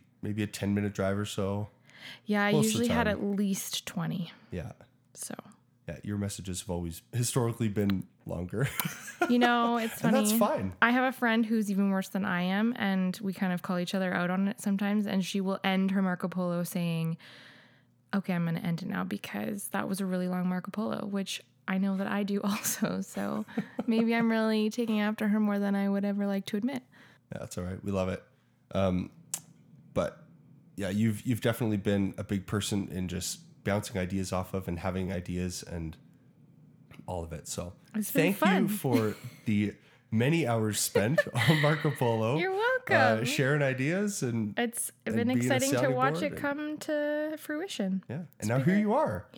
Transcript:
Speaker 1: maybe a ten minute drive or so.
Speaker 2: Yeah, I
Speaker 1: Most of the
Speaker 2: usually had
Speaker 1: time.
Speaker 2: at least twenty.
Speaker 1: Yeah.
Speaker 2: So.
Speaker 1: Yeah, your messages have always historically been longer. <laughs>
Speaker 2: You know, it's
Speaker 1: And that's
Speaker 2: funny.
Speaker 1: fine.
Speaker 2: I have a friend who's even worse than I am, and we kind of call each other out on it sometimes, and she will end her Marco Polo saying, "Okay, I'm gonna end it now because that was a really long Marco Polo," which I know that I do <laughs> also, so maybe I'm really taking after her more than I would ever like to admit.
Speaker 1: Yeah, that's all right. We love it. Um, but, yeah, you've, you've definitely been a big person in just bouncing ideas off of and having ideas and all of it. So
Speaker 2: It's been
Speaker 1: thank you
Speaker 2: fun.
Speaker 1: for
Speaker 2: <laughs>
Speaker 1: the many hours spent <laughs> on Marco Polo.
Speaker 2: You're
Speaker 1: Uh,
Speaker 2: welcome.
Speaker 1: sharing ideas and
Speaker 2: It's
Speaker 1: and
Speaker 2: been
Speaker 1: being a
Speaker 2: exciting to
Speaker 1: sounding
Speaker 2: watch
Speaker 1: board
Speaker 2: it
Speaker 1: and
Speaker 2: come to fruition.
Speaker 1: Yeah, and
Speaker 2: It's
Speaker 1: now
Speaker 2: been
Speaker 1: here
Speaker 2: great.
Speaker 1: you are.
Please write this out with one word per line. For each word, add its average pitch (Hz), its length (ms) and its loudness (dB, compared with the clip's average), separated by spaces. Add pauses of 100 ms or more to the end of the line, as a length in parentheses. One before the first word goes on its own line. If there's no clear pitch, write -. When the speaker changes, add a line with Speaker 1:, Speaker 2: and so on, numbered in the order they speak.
(220)
Speaker 1:
maybe 107 220 -2
a 104 40 0
ten 101 260 0
minute 101 200 0
drive 98 240 0
or 104 60 -2
so. 101 460 -4 (560)
Speaker 2:
Yeah, 208 180 0
I 208 80 2
Speaker 1:
Most 208 60 6
of 214 160 2
the 220 60 0
Speaker 2:
usually 240 140 2
had 233 120 2
Speaker 1:
time. 208 120 2
Speaker 2:
at - 60 -6
least 202 600 -2
twenty. 165 480 -4 (180)
Speaker 1:
Yeah. 80 220 -6 (400)
Speaker 2:
So. - 220 -12 (520)
Speaker 1:
Yeah, 76 160 -8
your 104 140 -4
messages 95 440 -4
have - 80 -10
always 87 320 -4 (120)
historically 117 560 0
been 98 360 0 (200)
longer. 90 480 -2
<laughs> - 40 -12 (520)
Speaker 2:
You 240 100 4
know, 240 380 4
it's 226 260 -4
Speaker 1:
And - 100 6
that's 214 200 4
Speaker 2:
funny. 226 300 2
Speaker 1:
fine. 95 180 -4
Speaker 2:
I 233 100 6
have 254 140 4
a 262 120 0
friend 233 280 4
who's 214 260 2
even 196 200 4
worse 190 180 0
than 190 160 -2
I 180 160 0
am, 202 360 2
and 185 460 2
we 196 80 -2
kind 185 220 0
of 180 80 -2
call 180 180 -2
each 175 160 -2
other 190 180 0
out 175 160 0
on 190 200 2
it - 100 -6
sometimes, 202 480 0
and 190 160 0
she 196 160 -4
will 190 240 -2
end 190 280 2
her 196 100 2
Marco 185 260 0
Polo 175 380 -2
saying, 165 500 -2 (960)
"Okay, 190 200 0
I'm 170 100 0
gonna 165 160 0
end 170 220 -2
it - 80 -6
now 185 160 -2
because 202 640 -6
that - 180 -2
was 196 140 -2
a 196 40 -2
really 185 220 0
long 180 220 0
Marco 185 220 -4
Polo," 220 340 -4
which 196 360 -4 (280)
I 190 80 0
know 196 180 0
that 196 120 -2
I 208 160 -2
do 202 180 -2
<laughs> - 20 -8
also, 196 560 -2
so 202 460 -4 (420)
maybe 226 260 2
I'm 233 160 2
really 220 400 2
taking 220 300 0
after 214 300 0
her 214 100 4
more 208 180 2
than 202 160 2
I 196 140 2
would 196 160 2
ever 202 240 0
like 196 200 -2
to 214 100 -2
admit. 247 260 -2 (480)
Speaker 1:
Yeah, - 80 -8
that's - 180 -10
all 90 60 -4
right. 90 180 -6
We 98 120 -4
love 92 160 2
it. 90 120 -4 (540)
Um, 92 340 2 (840)
but, - 300 -2 (520)
yeah, 98 140 -4
you've, 107 360 2
you've 120 160 0
definitely 110 360 0
been 101 400 2
a - 80 -6
big 98 220 -2
person 101 440 -2
in 92 160 -4
just 90 320 -6 (240)
bouncing 101 360 0
ideas 92 340 -2
off 92 220 -2
of 92 120 -4
and 87 120 -4
having 92 340 -2
ideas 90 500 -4
and 82 320 -8 (1080)
all 90 180 -6
of 82 100 -10
it. - 140 -10
So 87 260 -8 (200)
Speaker 2:
It's 214 180 -4
been - 220 4
Speaker 1:
thank - 280 4
you 175 60 2
Speaker 2:
fun. - 0 -
Speaker 1:
for 117 480 2 (140)
Speaker 2:
<laughs> - 160 -18
Speaker 1:
the 104 280 2 (360)
many 135 380 4
hours 110 320 2
spent 120 400 2 (160)
<laughs> 113 140 2
on 156 120 6
Marco 151 300 2
Polo. 117 480 2
Speaker 2:
You're 370 140 0
Speaker 1:
Uh, 381 40 -2 (320)
Speaker 2:
welcome. 226 360 4
Speaker 1:
sharing 147 360 2
ideas 156 640 0
and 113 340 -2
Speaker 2:
It's - 340 -2 (140)
Speaker 1:
and 220 100 -2
Speaker 2:
been 233 120 2
Speaker 1:
being 254 120 2
a - 40 2
Speaker 2:
exciting 262 260 2
to 277 60 0
Speaker 1:
sounding 262 200 2
Speaker 2:
watch 254 200 2
Speaker 1:
board 170 80 -4
Speaker 2:
it 294 80 -2
Speaker 1:
and - 100 -8
Speaker 2:
come 302 380 -4
to 302 580 -2
fruition. 262 720 -4
Speaker 1:
Yeah, 113 60 -6
and 170 120 -8 (120)
Speaker 2:
It's 104 80 -2
Speaker 1:
now 113 100 2
Speaker 2:
been 131 80 2
Speaker 1:
here 175 100 6
Speaker 2:
great. 208 60 4
Speaker 1:
you 214 120 2
are. 240 340 0 (100)